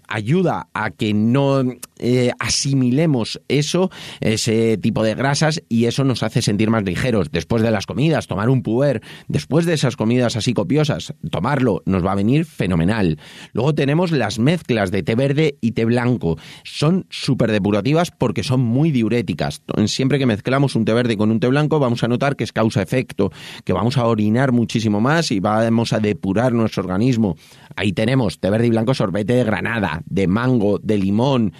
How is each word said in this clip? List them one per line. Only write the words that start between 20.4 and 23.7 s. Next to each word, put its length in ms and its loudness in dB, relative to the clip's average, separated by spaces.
un 100 2
té 80 0
verde 240 2
con 140 2
un 80 2
té 80 0
blanco, 320 2
vamos 240 0
a 60 0
notar 260 0
que 80 -6
es 100 -6
causa-efecto, 800 0
que 80 -2